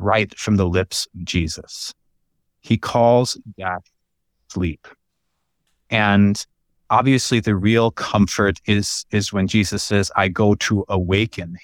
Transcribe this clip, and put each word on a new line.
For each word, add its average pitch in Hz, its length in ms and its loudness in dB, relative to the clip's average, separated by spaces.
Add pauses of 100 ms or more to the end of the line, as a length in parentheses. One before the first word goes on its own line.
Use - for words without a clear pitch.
right 104 360 0
from 104 200 0
the 95 120 2
lips 90 460 -2
of 90 100 -12
Jesus. - 720 -8 (680)
He 113 140 0
calls 123 640 2 (180)
death 92 280 -8 (640)
sleep. 85 400 -6 (1000)
And 101 560 2 (460)
obviously 127 500 2
the 107 160 0
real 113 360 2
comfort - 720 0
is, 104 440 -2
is 104 220 -2
when 95 160 0
Jesus 104 340 -2
says, 101 340 -2
"I 95 120 2
go 104 280 4
to 101 320 -2
awaken 92 760 -2